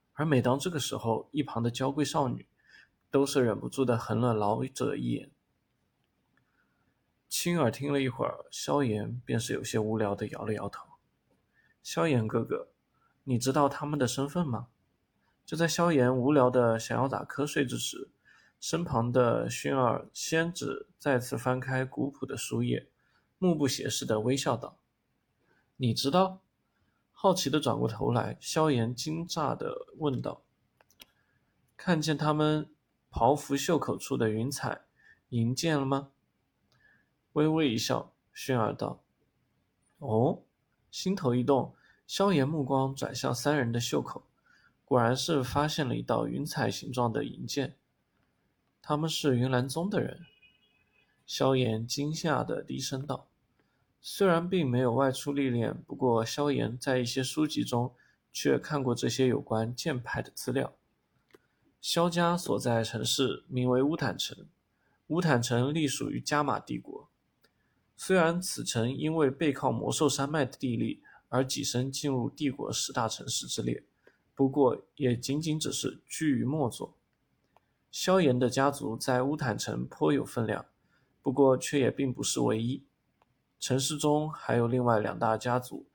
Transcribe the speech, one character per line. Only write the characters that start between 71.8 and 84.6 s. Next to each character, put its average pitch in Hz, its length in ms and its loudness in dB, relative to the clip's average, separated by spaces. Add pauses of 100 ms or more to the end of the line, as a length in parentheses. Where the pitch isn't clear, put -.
进 143 180 -4
入 123 180 0
帝 143 220 -4
国 110 240 -6
十 - 180 -4
大 117 160 -2
城 - 220 -8
市 - 160 -6
之 127 160 -6
列， 120 240 -4 (480)
不 135 160 2
过 131 460 2
也 123 200 0
仅 135 240 -2
仅 156 200 -2
只 151 120 -2
是 - 360 -6
居 156 240 -2
于 117 120 0
末 139 240 0
座。 - 300 -10 (920)
萧 190 280 2
炎 127 200 4
的 120 100 4
家 135 220 2
族 113 260 -6
在 127 240 0
乌 143 160 0
坦 123 180 -2
城 117 300 -6
颇 151 260 0
有 139 140 0
分 113 220 -4
量， - 180 -4 (560)
不 139 100 -2
过 131 240 6
却 135 240 0
也 120 120 4
并 131 200 -2
不 113 120 -6
是 - 160 -2
唯 113 200 2
一。 120 240 -4 (760)
城 131 200 0
市 135 160 -2
中 151 380 0
还 - 220 -2
有 117 120 4